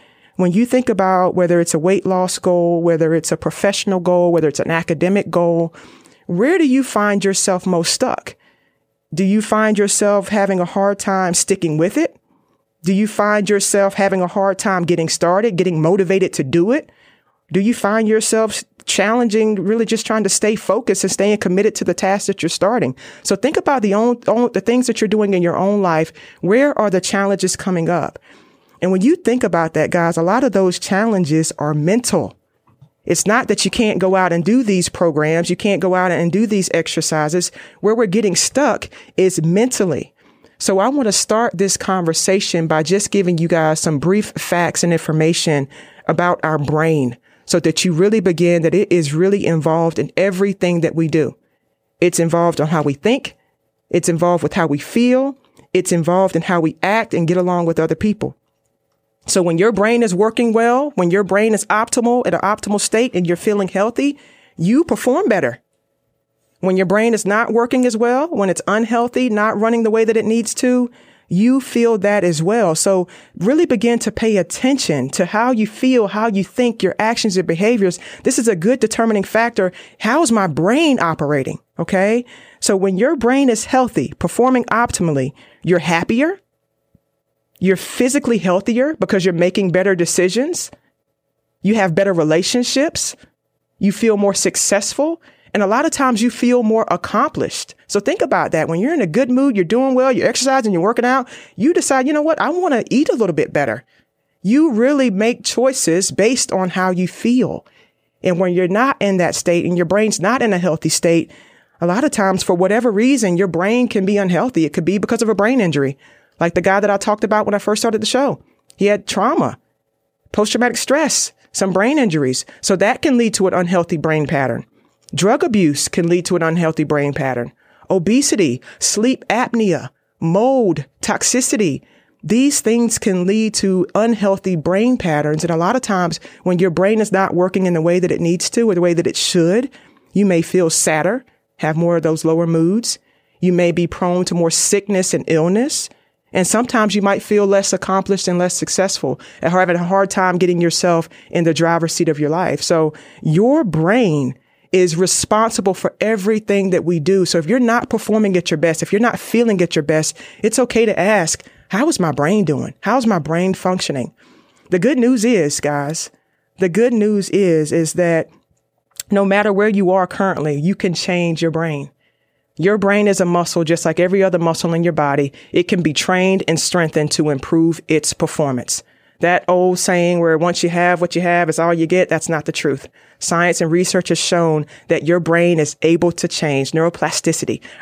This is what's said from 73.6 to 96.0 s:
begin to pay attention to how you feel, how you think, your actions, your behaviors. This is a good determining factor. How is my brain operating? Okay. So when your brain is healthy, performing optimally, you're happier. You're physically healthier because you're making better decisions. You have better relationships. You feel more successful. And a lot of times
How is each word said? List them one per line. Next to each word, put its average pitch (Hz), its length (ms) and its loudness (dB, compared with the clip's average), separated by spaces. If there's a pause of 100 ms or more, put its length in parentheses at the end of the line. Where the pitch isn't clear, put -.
begin 233 340 2
to 214 120 -4
pay 220 240 0
attention 175 760 0
to 185 140 0
how 220 260 0
you 214 140 0
feel, 247 420 0
how 214 200 -2
you 196 160 0
think, 233 400 -2
your 185 160 2
actions, 220 380 -2
your 180 60 0
behaviors. 190 560 0 (240)
This - 140 0
is 233 120 0
a 202 60 2
good 220 260 0
determining 214 420 0
factor. 220 480 -2 (280)
How 269 240 2
is 233 80 0
my 202 160 2
brain 233 520 2
operating? 151 600 -2 (200)
Okay. 202 460 0 (340)
So - 160 0
when 190 220 0
your 269 180 2
brain 254 340 2
is 220 160 0
healthy, 233 540 -2
performing 240 460 0
optimally, 165 640 -2 (320)
you're 170 160 2
happier. 226 640 -2 (1200)
You're 180 180 2
physically 247 600 0
healthier 226 560 0
because 185 280 -2
you're 185 100 0
making 180 380 0
better 185 240 2
decisions. 185 760 -2 (920)
You 208 140 0
have 190 200 0
better 196 160 2
relationships. 196 1040 0 (640)
You 190 160 0
feel 220 240 2
more 202 160 2
successful. 220 880 -2 (320)
And 208 80 0
a 196 60 0
lot 247 180 0
of 320 60 -2
times 254 300 0